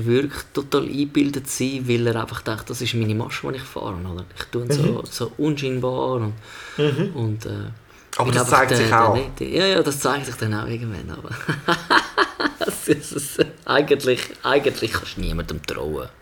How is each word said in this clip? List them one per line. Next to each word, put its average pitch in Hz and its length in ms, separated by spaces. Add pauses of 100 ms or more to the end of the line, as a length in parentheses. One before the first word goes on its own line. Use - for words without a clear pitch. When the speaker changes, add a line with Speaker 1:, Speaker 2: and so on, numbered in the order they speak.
Speaker 1:
wirkt, 135 500
total 139 280
eingebildet 139 680
sein, 131 400
weil 120 180
er 113 140
einfach 113 220
denkt, 110 280
"Das 123 120
ist 120 120
meine 110 200
Masche, 123 360
die 135 60
ich 131 60
fahre", 110 340
oder? 90 280 (140)
Ich - 140
tue 120 200
so, 143 100
Speaker 2:
Mhm. - 180 (100)
Speaker 1:
so 117 280
unscheinbar 131 720
und, 110 220 (420)
Speaker 2:
Mhm. 151 380
Speaker 1:
und, 110 320
äh, - 20 (680)
Speaker 2:
Aber - 100
Speaker 1:
bin 123 80
Speaker 2:
das 123 80
Speaker 1:
einfach 127 160
Speaker 2:
zeigt 131 140
Speaker 1:
der, 123 60
Speaker 2:
sich 113 100
Speaker 1:
der 113 200
Speaker 2:
auch. 101 80
Speaker 1:
nicht, - 240
ja, 175 260
ja, 185 160
das 143 160
zeigt 139 280
sich 123 100
dann 110 180
auch 110 140
irgendwann, 113 480
aber - 140
<laughs> - 1300
das - 280
ist, - 260
es - 260 (260)
eigentlich, 135 640 (160)
eigentlich 127 480
kannst - 240
du 87 60
niemandem 82 420
trauen. 69 440 (140)